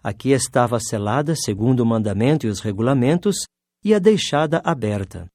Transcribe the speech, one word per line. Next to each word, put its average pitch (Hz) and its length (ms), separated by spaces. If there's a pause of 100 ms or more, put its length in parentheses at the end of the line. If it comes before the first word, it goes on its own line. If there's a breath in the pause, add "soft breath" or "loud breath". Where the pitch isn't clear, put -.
a 104 80
que 131 200
estava 123 480
selada 117 560
segundo 117 460
o 117 40
mandamento 113 600
e 110 40
os 98 100
regulamentos, 131 760 (460)
e 208 100
a 208 60
deixada 160 680
aberta. 104 680